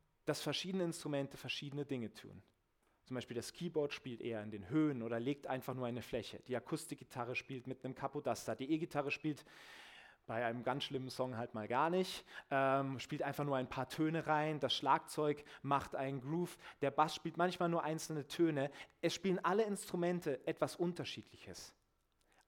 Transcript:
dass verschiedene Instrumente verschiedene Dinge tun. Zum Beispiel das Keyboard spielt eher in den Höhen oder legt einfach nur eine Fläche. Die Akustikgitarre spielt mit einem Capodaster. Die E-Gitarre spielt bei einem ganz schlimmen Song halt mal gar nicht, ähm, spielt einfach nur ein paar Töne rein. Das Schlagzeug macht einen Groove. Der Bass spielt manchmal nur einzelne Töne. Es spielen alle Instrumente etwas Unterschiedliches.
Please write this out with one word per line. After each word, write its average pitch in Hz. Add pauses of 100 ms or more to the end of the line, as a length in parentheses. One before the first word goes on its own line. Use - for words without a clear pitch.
(260)
dass 147
verschiedene 180
Instrumente 143
verschiedene 143
Dinge 120
tun. 95 (680)
Zum 131
Beispiel 120
das -
Keyboard 156
spielt 120
eher 113
in 107
den 98
Höhen 143
oder 117
legt 131
einfach 131
nur 127
eine 120
Fläche. -
Die 123
Akustikgitarre 123
spielt -
mit 131
einem 131
Capodaster. 127
Die 131
E-Gitarre 156
spielt - (800)
bei 113
einem 120
ganz 131
schlimmen 131
Song 127
halt 120
mal 110
gar 127
nicht, 185 (240)
ähm, 135
spielt 147
einfach 143
nur 139
ein 127
paar 127
Töne 156
rein. 151
Das 127
Schlagzeug 147 (200)
macht 139
einen 135
Groove. 165 (240)
Der 139
Bass 156
spielt 165
manchmal 175
nur 170
einzelne 151
Töne. 147 (300)
Es 170
spielen 180
alle 190
Instrumente 175
etwas 156
Unterschiedliches. - (760)